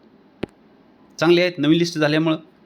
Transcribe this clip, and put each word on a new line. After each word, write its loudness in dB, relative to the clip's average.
चांगले 4
आहेत, -2
नवीन 2
लिस्ट -4
झाल्यामुळं 0